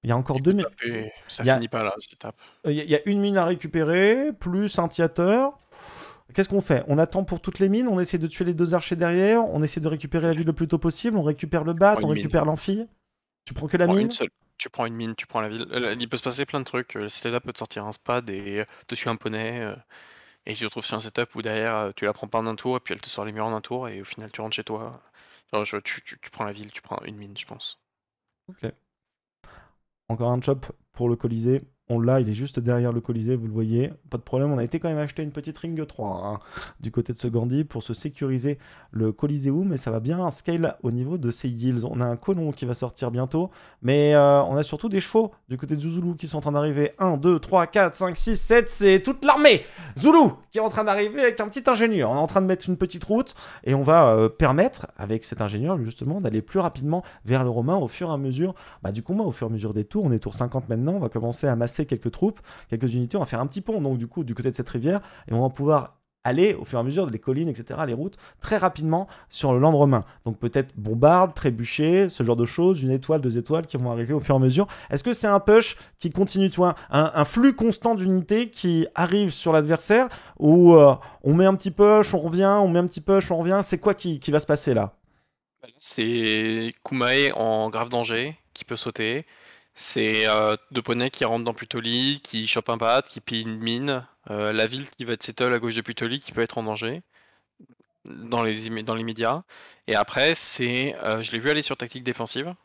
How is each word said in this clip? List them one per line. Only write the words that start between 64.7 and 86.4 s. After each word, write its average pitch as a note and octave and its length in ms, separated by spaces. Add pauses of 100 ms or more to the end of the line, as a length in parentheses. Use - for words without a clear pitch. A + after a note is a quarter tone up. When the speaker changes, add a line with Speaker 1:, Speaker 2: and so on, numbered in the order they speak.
Speaker 1:
rivière, D#3+ 320 (260)
et A2 60
on A#2 80
va C3 80
pouvoir C#3+ 480 (260)
aller E3 300
au - 100
fur B2+ 140
et - 20
à - 20
mesure D#3 280
des A2 80
collines, D3 320
et A#2+ 40
cetera, B2+ 300
les B2 80
routes, D3+ 240 (240)
très - 160
rapidement F3 520 (200)
sur C3+ 240
le B2 60
land D#3 140
romain. C#3 340 (180)
Donc A2+ 140
peut-être C3 400
bombarde, D3 560
trébuchet, D3+ 760
ce - 140
genre A#2 120
de A#2 120
choses, F3 360
une C3 100
étoile, C#3+ 280
deux A#2+ 160
étoiles D3+ 300
qui - 100
vont B2 160
arriver A#2 220
au C#3+ 60
fur C#3 160
et - 20
à - 20
mesure. C3 260 (220)
Est-ce - 160
que A#3+ 80
c'est A3 140
un G3+ 120
push G#3+ 380 (220)
qui E3+ 120
continue, F#3+ 380
tu - 80
vois, F3 200 (120)
un, D3+ 260
un D3 120
flux C4 280
constant A#3 400
d'unités F#3+ 540
qui E3 460
arrive F3+ 340
sur D#3+ 240
l'adversaire, D#3+ 560 (300)
ou, E3+ 380
euh, C#3 180 (300)
on C#3+ 100
met F#3 100
un F#3+ 120
petit F#3+ 160
push, G#3 420
on E3 60
revient, F#3+ 420
on F#3+ 60
met E3+ 100
un F3+ 80
petit E3 160
push, G3 280
on E3+ 60
revient, F3+ 260
c'est F#3 160
quoi G#3 140
qui, E3 260
qui - 120
va D3+ 100
se - 60
passer C#3+ 260
là ? G#2+ 240 (840)
Speaker 2:
C'est A2+ 920 (140)